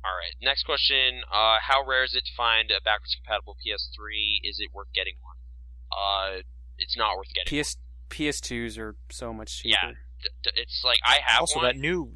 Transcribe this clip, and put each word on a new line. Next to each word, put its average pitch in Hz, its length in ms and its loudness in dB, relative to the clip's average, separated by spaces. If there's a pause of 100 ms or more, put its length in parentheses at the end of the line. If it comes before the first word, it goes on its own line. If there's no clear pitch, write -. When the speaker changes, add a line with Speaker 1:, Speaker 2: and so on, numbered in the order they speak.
Speaker 1:
All 95 100 -2
right. 85 260 -6
Next 135 220 0
question. 131 580 2 (100)
Uh, 110 300 6
how 135 240 4
rare 131 180 2
is 123 120 -2
it 127 100 -2
to - 120 -8
find 113 340 4
a 98 100 2
backwards 104 340 0
compatible 101 460 -6
P 110 120 -6
S - 220 -8
three? 107 480 -2
Is 101 160 -8
it 104 140 -6
worth 98 200 -12
getting 95 280 -2
one? - 140 -18 (560)
Uh, 98 500 -2 (360)
it's - 180 -6
not 107 220 2
worth 95 160 -10
getting 90 160 -2
Speaker 2:
P 143 100 0
S, - 160 -2
Speaker 1:
one. - 80 -18 (260)
Speaker 2:
P 151 200 -2
S 143 100 -2
twos 117 380 -6
are 107 180 -8 (140)
so 117 240 -8
much 107 320 -10
Speaker 1:
Yeah. 110 160 6
Speaker 2:
cheaper. 82 160 -2 (260)
Speaker 1:
D-, - 60 -6 (140)
d-, - 120 0
it's 120 280 -4
like, 120 200 6
I 131 220 8
have 120 160 8
Speaker 3:
Also, 160 180 2
Speaker 1:
one. 165 60 4
Speaker 3:
that 131 120 4
new, 151 380 0